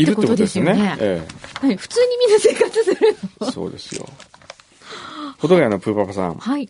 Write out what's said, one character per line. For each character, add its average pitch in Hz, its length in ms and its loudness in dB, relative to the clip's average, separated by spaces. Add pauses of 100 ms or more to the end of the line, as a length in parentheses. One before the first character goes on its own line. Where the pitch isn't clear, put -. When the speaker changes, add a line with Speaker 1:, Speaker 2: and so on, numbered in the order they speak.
Speaker 1:
て 247 100 4
こ 202 80 0
と 220 120 2
で 202 140 2
す - 100 -4
よ 180 60 0
ね。 180 80 4
Speaker 2:
い - 20 2
る 196 60 4
っ - 20 2
て 196 80 0
こ 147 60 -6
と - 0 -
で - 0 -
す 110 80 -4
ね。 101 80 0
え 82 100 -2
え。 80 60 -12 (340)
Speaker 1:
何？ 262 140 2
普 - 120 -16
通 466 120 -2
に 494 60 6 (120)
み 494 80 4
ん 427 80 2
な 427 60 6
生 - 140 4
活 440 300 0
す 370 100 2
る - 60 -6 (400)
の？ 262 120 -4
Speaker 2:
そ 87 140 -8
う 87 40 -8
で - 80 -14
す - 140 -16
よ。 - 160 -10 (1300)
保 - 80 -2
土 175 80 4
ヶ 175 60 6
谷 123 100 2
の 98 80 0
プ 107 140 -4
ー - 20 -2
パ 101 120 0
パ 98 60 -10
さ 95 160 -4
ん。 82 60 -6
Speaker 1:
は 277 240 -6
い。 262 100 -8